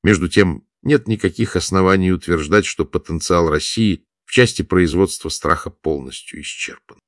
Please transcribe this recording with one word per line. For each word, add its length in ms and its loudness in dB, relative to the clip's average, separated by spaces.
Между 260 2
тем, 380 2
нет 240 2
никаких 500 -2
оснований 540 2
утверждать, 540 0
что 200 -4
потенциал 680 -2
России 560 -2
в 80 -14
части 300 2
производства 680 0
страха 420 -4
полностью 720 -10
исчерпан. 680 -16